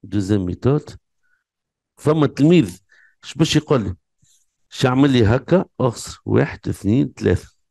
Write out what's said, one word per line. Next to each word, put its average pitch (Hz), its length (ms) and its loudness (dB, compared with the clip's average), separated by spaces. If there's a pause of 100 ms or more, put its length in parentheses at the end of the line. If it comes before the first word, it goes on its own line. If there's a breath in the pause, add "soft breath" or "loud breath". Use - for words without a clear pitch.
دوزيام 101 420 -2
ميثود. 120 460 -4 (1040)
فما 151 300 0
تلميذ 139 540 2 (440 soft breath)
اش - 100 -18
باش 160 220 0
يقول 139 280 0
لي؟ 95 120 -8 (720)
اش - 140 -6
يعمل 135 260 2
لي 123 140 4
هكا؟ 135 400 0 (160)
اخسر - 440 -6
واحد، 113 440 -2
اثنين، 117 480 -2
ثلاثة. - 440 -4 (100)